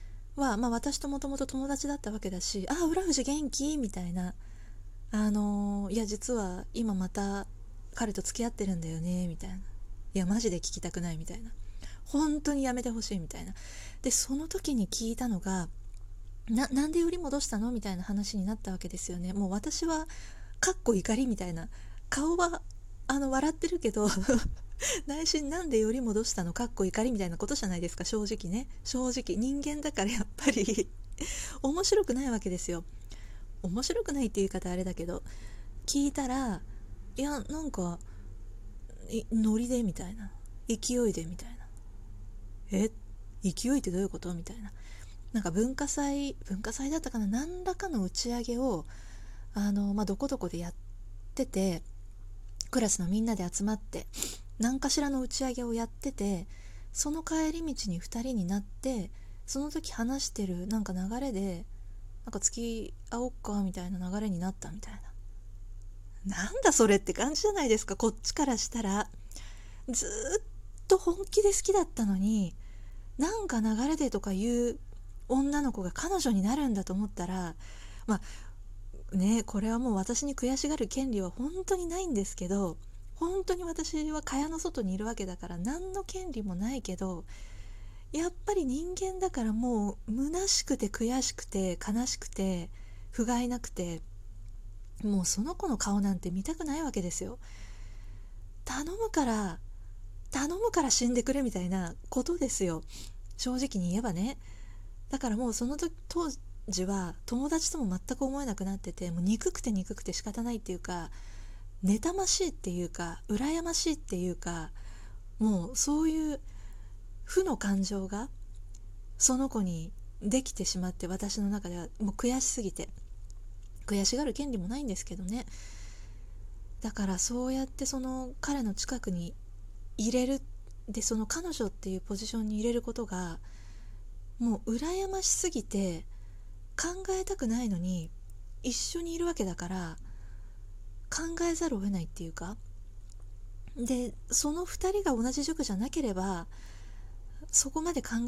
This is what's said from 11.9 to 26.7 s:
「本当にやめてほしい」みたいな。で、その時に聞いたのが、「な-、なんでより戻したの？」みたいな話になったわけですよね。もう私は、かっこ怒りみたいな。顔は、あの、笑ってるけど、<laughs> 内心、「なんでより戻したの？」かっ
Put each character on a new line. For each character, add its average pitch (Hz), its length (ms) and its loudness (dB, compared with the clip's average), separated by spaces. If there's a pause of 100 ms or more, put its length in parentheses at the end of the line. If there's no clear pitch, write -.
「本 302 340 4
当 294 140 2
に 277 100 4
や 254 80 4
め 247 100 0
て 247 80 0
ほ 226 120 -2
し - 120 -2
い」 190 60 2
み 160 80 -4
た 175 100 -10
い 170 60 -8
な。 190 100 -8 (460)
で、 254 100 2
そ - 240 4
の 311 140 0
時 339 260 0
に 214 140 4
聞 226 220 0
い 226 60 -2
た 254 120 0
の 202 100 2
が、 185 300 0 (800)
「な-、 226 200 4
な 277 200 4
ん 311 40 0
で 339 80 6
よ 339 100 6
り 349 80 2
戻 285 220 0
し 277 60 0
た 220 140 0
の？」 233 120 2
み 226 100 0
た 202 100 -2
い 185 60 -2
な 185 40 -2
話 202 360 0
に 185 80 2
な 214 80 0
っ - 20 -2
た 196 160 -4
わ 180 60 -2
け 180 100 -4
で 185 80 -6
す - 160 -4
よ 180 60 -4
ね。 180 160 -2
も 202 140 2
う - 20 -2
私 208 340 0
は、 320 240 2 (520)
か - 100 0
っ 370 120 0
こ 240 120 4
怒 196 200 0
り 254 120 2
み 226 100 0
た 185 100 -4
い 175 60 -4
な。 165 160 -6 (400)
顔 320 280 2
は、 339 260 2 (440)
あ 269 120 2
の、 277 120 2
笑 269 200 6
っ - 20 6
て 320 160 0
る 339 100 0
け 226 120 2
ど、 208 180 4
<laughs> - 1000 2
内 311 200 0
心、 302 240 2
「な 339 120 0
ん 320 80 -2
で 226 80 6
よ 220 140 6
り 262 80 2
戻 220 240 2
し - 80 0
た 185 100 0
の？」 170 120 0
か 240 100 0
っ 233 100 0